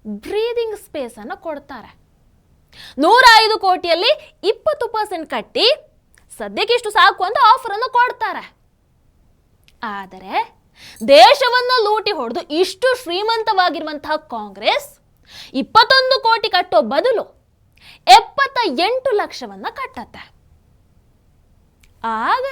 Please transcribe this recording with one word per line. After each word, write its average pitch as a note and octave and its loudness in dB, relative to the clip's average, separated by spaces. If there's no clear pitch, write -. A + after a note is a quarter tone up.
ಬ್ರೀದಿಂಗ್ G#4+ -6
ಸ್ಪೇಸ್ B3 -12
ಅನ್ನ A#3 -14
ಕೊಡ್ತಾರೆ. C#4+ -16
ನೂರ G4 4
ಐದು A4 0
ಕೋಟಿಯಲ್ಲಿ F#4 -2
ಇಪ್ಪತ್ತು A#4 -4
ಪರ್ಸೆಂಟ್ G4+ -8
ಕಟ್ಟಿ G#4 0
ಸದ್ಯಕ್ಕೆ D#4 -4
ಇಷ್ಟು A#4+ -4
ಸಾಕು G4 2
ಅಂತ G4+ -4
ಆಫರ್ A#4+ -6
ಅನ್ನು A#4+ -6
ಕೊಡ್ತಾರೆ. A#4+ -4
ಆದರೆ G3+ -10
ದೇಶವನ್ನ B4 6
ಲೂಟಿ G#4 -2
ಹೊಡೆದು C4 -6
ಇಷ್ಟು F#4+ -2
ಶ್ರೀಮಂತವಾಗಿರುವಂತಹ F4 -4
ಕಾಂಗ್ರೆಸ್ A#3 -6
ಇಪ್ಪತ್ತೊಂದು C5 0
ಕೋಟಿ A4+ -2
ಕಟ್ಟೋ F4+ 0
ಬದಲು E4 -2
ಎಪ್ಪತ್ತ B4+ 4
ಎಂಟು G4+ -2
ಲಕ್ಷವನ್ನ C4+ -6
ಕಟ್ಟತ್ತೆ. - -16
ಆಗ A#3+ -2